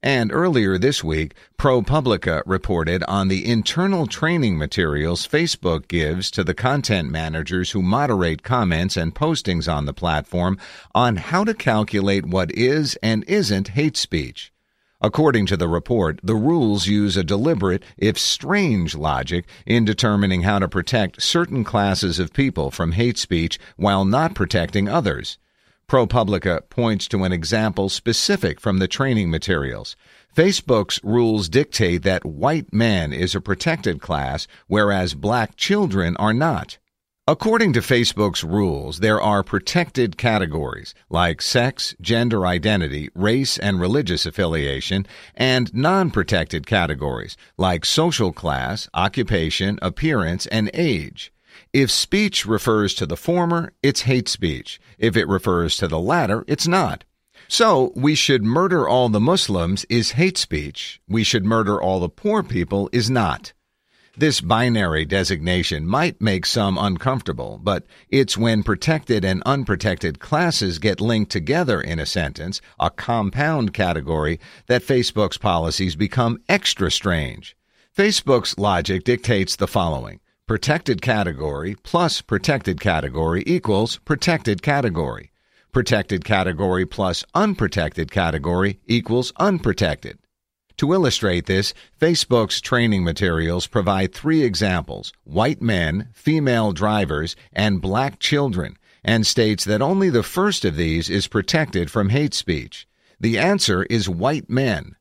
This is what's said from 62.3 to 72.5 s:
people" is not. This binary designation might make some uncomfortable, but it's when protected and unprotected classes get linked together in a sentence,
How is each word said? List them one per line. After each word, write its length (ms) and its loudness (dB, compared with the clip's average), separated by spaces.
people" 500 -2
is 160 0
not. 440 -2
This 240 2
binary 640 2
designation 800 -2
might 340 -2
make 240 0
some 320 0
uncomfortable, 840 -4
but 240 -2
it's 280 2
when 260 2
protected 640 0
and 180 0
unprotected 760 -2
classes 600 -2
get 220 -2
linked 300 0
together 500 0
in 180 -4
a 60 -4
sentence, 560 -6